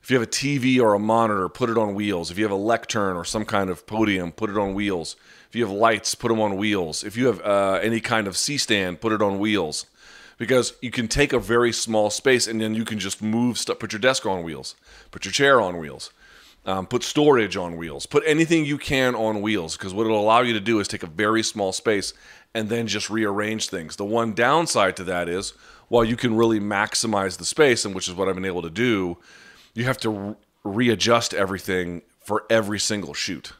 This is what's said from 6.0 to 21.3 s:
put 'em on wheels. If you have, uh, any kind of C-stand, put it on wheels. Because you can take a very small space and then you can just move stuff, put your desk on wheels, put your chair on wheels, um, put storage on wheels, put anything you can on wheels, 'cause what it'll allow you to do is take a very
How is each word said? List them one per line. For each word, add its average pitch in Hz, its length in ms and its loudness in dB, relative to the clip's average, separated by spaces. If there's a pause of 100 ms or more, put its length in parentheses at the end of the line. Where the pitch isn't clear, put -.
put 117 160 -2
'em 110 80 2
on 104 160 0
wheels. 95 480 -2
If 104 140 -8
you 127 100 2
have, 95 140 0
uh, 98 400 2
any 113 180 0
kind 110 280 -2
of 92 100 -6
C-stand, 101 640 -2
put 113 100 0
it 107 100 0
on 98 180 0
wheels. 98 480 -2 (500)
Because 123 440 0
you 117 100 -8
can 117 160 -2
take 143 260 0
a 123 60 2
very 117 340 2
small 107 380 0
space 127 360 2
and 110 140 -4
then 110 140 -2
you 113 100 -2
can 110 140 -6
just 95 240 -8
move 113 340 0
stuff, - 220 -4
put 107 120 -8
your 107 80 -6
desk 127 260 2
on 92 180 -2
wheels, 73 320 -10 (340)
put - 160 -12
your 95 60 -8
chair 139 280 6
on 90 200 0
wheels, 71 320 -12 (520)
um, 95 220 -2
put - 160 -2
storage 120 560 4
on 87 180 -6
wheels, 80 300 -10
put 147 200 2
anything 160 380 2
you 143 140 -2
can 131 380 0
on 110 260 -2
wheels, 101 340 -2
'cause 92 200 -10
what 113 100 0
it'll 110 160 2
allow 110 200 6
you 120 120 2
to 107 60 0
do 107 200 2
is 98 80 -2
take - 140 -8
a 92 60 -10
very 104 340 0